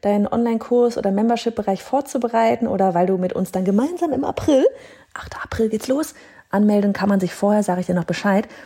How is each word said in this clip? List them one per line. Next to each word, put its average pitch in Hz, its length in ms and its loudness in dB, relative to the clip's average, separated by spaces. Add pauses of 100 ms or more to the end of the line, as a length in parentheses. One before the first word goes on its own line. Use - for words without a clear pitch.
deinen 202 260 2
Online-Kurs 233 720 0
oder 202 140 0
Membership-Bereich 220 720 0
vorzubereiten 233 840 0
oder 190 280 2
weil 175 120 4
du 190 120 0
mit 185 160 -2
uns 190 180 -4
dann 185 140 -2
gemeinsam 294 460 0
im 269 120 -2
April, 285 400 2 (480)
achter - 320 -14
April 220 240 -2
geht's 214 200 -4
los, 285 260 -2 (360)
anmelden 202 440 2
kann 196 160 0
man 196 100 2
sich 180 140 -2
vorher, 208 280 2
sage 180 180 -2
ich 175 60 -6
dir 180 80 -2
noch 175 100 0
Bescheid, 190 440 0 (180)